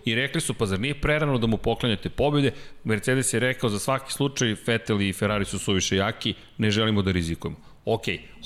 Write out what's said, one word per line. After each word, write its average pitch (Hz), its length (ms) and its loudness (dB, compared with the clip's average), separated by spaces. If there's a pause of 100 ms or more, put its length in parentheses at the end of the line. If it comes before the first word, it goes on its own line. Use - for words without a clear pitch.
i 113 100 2
rekli 139 260 0
su: 131 120 -4
„Pa 113 120 0
zar 95 140 0
nije 143 220 -2
prerano 147 360 2
da 117 100 2
mu 110 100 2
poklanjate 113 520 0
pobede?” 139 420 2 (320)
Mercedes 123 500 0
je 113 60 2
rekao: 127 300 0
„Za 101 100 -2
svaki - 340 -2
slučaj, 131 420 0 (120)
Vettel 110 340 2
i 98 120 2
Ferrari 104 320 0
su 98 140 -6
suviše 95 360 2
jaki, 110 380 0 (240)
ne 107 140 2
želimo 107 300 2
da 95 100 2
rizikujemo.” 82 460 -2 (280)
Ok, 113 180 0 (420)